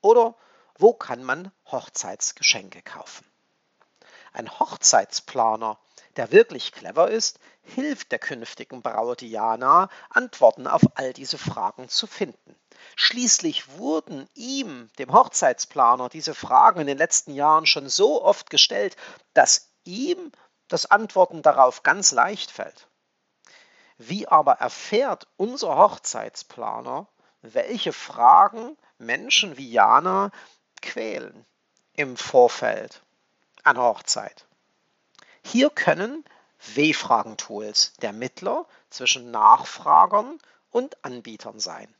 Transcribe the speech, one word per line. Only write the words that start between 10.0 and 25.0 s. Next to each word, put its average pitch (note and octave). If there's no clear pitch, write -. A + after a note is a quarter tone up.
Antworten C3+
auf -
all C3
diese C3+
Fragen -
zu -
finden. -
Schließlich F3+
wurden C4+
ihm, A3+
dem C3
Hochzeitsplaner, B2+
diese D#3
Fragen E3
in C#3+
den C#3
letzten D#3
Jahren D#3
schon C#3
so A#3
oft -
gestellt, G3
dass -
ihm D4
das E3
Antworten F#3+
darauf C3
ganz F3+
leicht F3
fällt. -
Wie D3+
aber C#3+
erfährt G#3